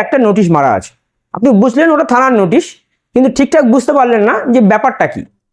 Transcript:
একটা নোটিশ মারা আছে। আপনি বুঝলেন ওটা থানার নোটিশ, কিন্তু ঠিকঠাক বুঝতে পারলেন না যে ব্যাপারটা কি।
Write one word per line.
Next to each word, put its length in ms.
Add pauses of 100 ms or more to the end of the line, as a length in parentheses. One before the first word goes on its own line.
একটা 160
নোটিশ 320
মারা 280
আছে। 140 (420)
আপনি 140 (140)
বুঝলেন 320
ওটা 180
থানার 280
নোটিশ, 240 (500)
কিন্তু 220
ঠিকঠাক 280 (100)
বুঝতে 240
পারলেন 300
না 60 (200)
যে 60 (100)
ব্যাপারটা 360
কি। 160 (300)